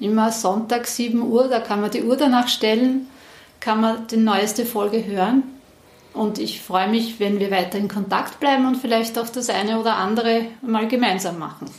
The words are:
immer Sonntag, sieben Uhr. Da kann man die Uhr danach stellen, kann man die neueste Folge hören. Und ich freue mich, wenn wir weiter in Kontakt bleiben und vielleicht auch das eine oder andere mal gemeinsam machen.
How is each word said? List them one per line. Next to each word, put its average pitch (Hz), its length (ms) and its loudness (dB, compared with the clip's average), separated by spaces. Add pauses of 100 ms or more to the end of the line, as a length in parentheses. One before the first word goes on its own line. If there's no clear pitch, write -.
immer 220 320 2
Sonntag, 226 560 0
sieben 233 340 -2
Uhr. 240 260 4
Da 254 120 2
kann 208 200 -2
man 208 120 -2
die 226 100 -2
Uhr 233 140 2
danach 247 320 2
stellen, 254 580 2 (540)
kann 220 200 2
man 226 280 0
die 226 80 -2
neueste 214 500 2
Folge 208 380 -2
hören. 202 400 2 (680)
Und 214 260 -2
ich - 220 -6
freue 185 280 0
mich, 226 320 0
wenn 202 200 0
wir 196 100 0
weiter 185 280 0
in 208 100 -2
Kontakt 196 500 -4
bleiben 269 280 2
und 254 100 2
vielleicht 226 420 -2
auch 233 100 -4
das 247 200 -6
eine 214 320 -2
oder 220 160 0
andere 226 500 0 (140)
mal 226 260 0
gemeinsam 190 520 0
machen. 151 400 -12